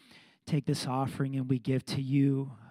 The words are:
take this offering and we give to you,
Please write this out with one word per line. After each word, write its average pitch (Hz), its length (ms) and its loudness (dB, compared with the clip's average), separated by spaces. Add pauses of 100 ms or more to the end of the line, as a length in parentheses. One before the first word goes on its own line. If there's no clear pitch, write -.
(460)
take 151 200 0
this 143 200 -2
offering 135 520 -2
and 127 120 0
we 131 80 2
give 131 280 -2
to - 160 -4
you, 135 500 2 (200)